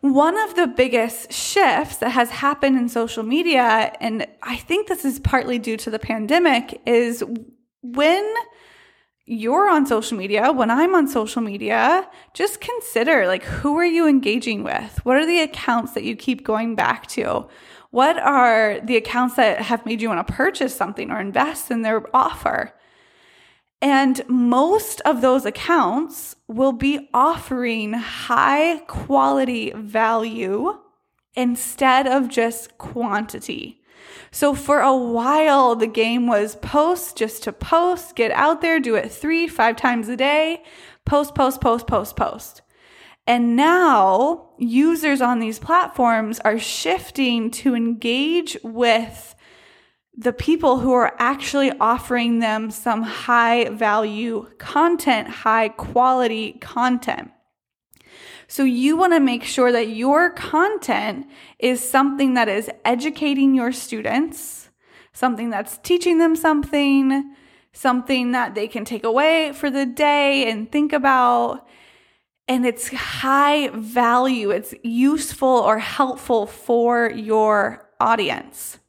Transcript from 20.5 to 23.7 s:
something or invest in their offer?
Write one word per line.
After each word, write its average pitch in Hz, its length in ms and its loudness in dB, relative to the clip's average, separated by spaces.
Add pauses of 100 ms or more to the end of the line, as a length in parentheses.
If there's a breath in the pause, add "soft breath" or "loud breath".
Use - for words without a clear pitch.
something - 360 -6
or 214 100 -6
invest 254 500 -2
in 226 120 -2
their 220 200 -2 (100)
offer? - 600 0 (1080 soft breath)